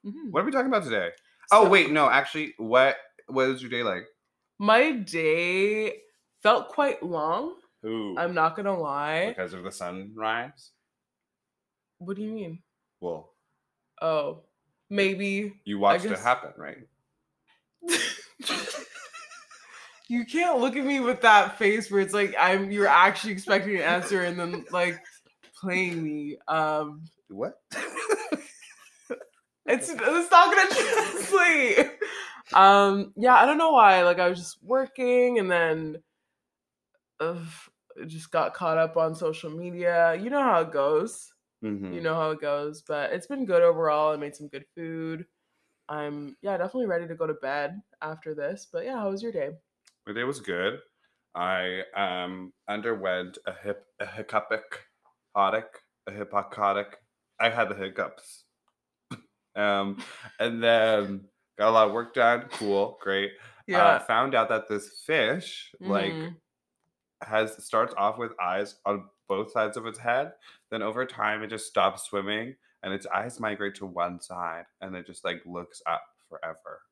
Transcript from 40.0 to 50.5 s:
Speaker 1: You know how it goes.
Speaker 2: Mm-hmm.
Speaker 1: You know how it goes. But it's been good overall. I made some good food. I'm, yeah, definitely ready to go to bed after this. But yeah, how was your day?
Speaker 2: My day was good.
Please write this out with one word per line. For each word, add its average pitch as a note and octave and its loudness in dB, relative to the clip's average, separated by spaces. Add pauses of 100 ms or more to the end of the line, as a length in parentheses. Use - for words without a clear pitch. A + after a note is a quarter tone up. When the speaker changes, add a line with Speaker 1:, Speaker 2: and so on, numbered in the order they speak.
Speaker 1:
You A#3+ -6
know C#4+ 0
how F#3+ 4
it D#3+ -2
goes. D3+ 0 (320)
Speaker 2:
Mm-hmm. G2+ -6
Speaker 1:
You E3+ -8
know D#3+ -2
how D#3 0
it D3+ -6
goes. D3 -4
But D3 -4
it's F#3 -6
been C4+ -6
good F3 4
overall. D#3 4
I D3+ -6
made D3 -10
some D3+ -16
good C#3+ -14 (100)
food. D#3+ -10 (640)
I'm, D3 -10
yeah, G3 -4
definitely A3 -4
ready E3+ -4
to E3 -12
go E3 -4
to D#3 -4
bed D3 -6 (180)
after D#3 -10
this. F#3+ -8
But E3+ -6
yeah, B3 -8
how G3 -4
was G3 -6
your A#3 -8
day? D3 -4 (600)
Speaker 2:
My G#2 -10
day A#2 -4
was C3+ -4
good. G2 -4 (560)